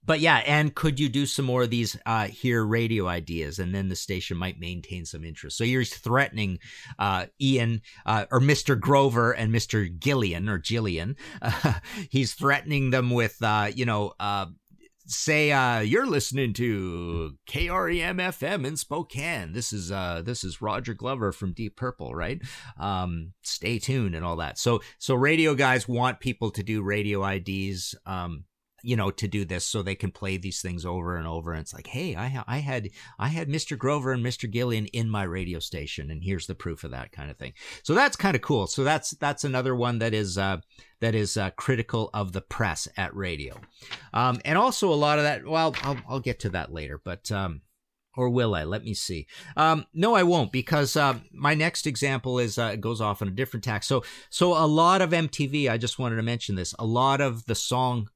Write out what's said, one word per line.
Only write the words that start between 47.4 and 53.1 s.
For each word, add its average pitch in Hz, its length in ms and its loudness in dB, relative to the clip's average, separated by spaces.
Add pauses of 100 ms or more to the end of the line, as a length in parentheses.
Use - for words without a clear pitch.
or 123 140 2
will 120 240 2
I? 78 120 0
Let 95 180 -4
me - 100 -6
see. 82 320 -6 (320)
Um, 156 380 4
no, 208 180 4
I 196 80 6
won't, 170 300 4
because, 139 440 2
uh, 139 240 4 (120)
my 147 240 2
next 160 320 0
example 131 500 0
is, 120 220 0
uh, 113 160 0
goes 113 260 -4
off 104 220 0